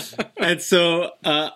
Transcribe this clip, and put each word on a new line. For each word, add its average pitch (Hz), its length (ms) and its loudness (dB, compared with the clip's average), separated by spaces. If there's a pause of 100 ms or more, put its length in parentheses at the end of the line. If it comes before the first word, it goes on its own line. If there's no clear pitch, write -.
(380)
And 175 220 0
so, 170 520 2 (120)
uh, 151 320 0